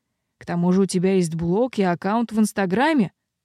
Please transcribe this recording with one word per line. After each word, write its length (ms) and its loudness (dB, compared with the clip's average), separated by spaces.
К 80 -20
тому 240 0
же 120 4
у 40 2
тебя 280 0
есть 200 0
блог 440 -2
и 40 0
аккаунт 480 -2
в 80 -2
Инстаграме. 720 0